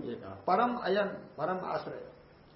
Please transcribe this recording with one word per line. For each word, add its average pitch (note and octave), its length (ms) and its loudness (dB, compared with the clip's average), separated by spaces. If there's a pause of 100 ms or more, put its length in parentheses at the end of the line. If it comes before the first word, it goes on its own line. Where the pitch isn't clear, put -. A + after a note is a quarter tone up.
ये A#2 120 -4
कहा, G2 180 -10 (140)
परम A#3 300 6
अयन, G3 300 2 (300)
परम F3+ 220 0 (100)
आश्रय, D3+ 320 -4 (540)